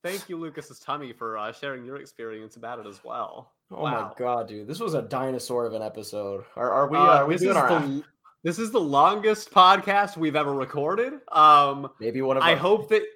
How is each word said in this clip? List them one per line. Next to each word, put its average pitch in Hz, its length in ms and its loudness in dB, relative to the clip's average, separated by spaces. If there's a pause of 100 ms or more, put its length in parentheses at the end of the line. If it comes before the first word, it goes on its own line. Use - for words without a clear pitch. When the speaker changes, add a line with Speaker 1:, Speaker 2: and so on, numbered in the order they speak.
Speaker 1:
Thank 185 260 -10
you, 170 80 -10
Lucas's 156 420 -14
tummy, 139 340 -10
for, 110 240 -10
uh, 107 140 -8
sharing 127 340 -12
your 135 120 -14
experience 110 600 -16
about 117 220 -12
it 104 80 -16
as 98 160 -20
well. 117 500 -12 (180)
Speaker 2:
Oh - 120 -10
my 151 100 -4
Speaker 1:
Wow. 107 240 -8
Speaker 2:
God, 123 300 -4
dude. 107 200 -14
This 170 120 -12
was 214 160 -6
a 127 60 -2
dinosaur 127 640 -6
of 110 80 -6
an 110 80 -6
episode. 104 640 -10 (120)
Are, 120 160 -2
are 139 160 2
we, 151 100 -2
Speaker 1:
Uh, 147 60 4
Speaker 2:
uh, 147 140 8
are 143 100 4
we 165 80 0
Speaker 1:
this 175 60 -2
Speaker 2:
doing 190 140 2
Speaker 1:
is 151 60 4
Speaker 2:
our 151 200 2
Speaker 1:
the, 139 220 -6 (400)
this 165 160 -6
is 220 120 -6
the 240 80 2
longest 196 720 2
podcast 196 680 4
we've 156 180 -2
ever 143 180 0
recorded. 151 600 -4 (180)
Um, 143 580 6 (100)
Speaker 2:
Maybe 120 220 -4
one 131 160 0
of 135 60 2
Speaker 1:
I 165 80 6
Speaker 2:
our 160 60 4
Speaker 1:
hope 202 320 0
that 214 140 2 (120)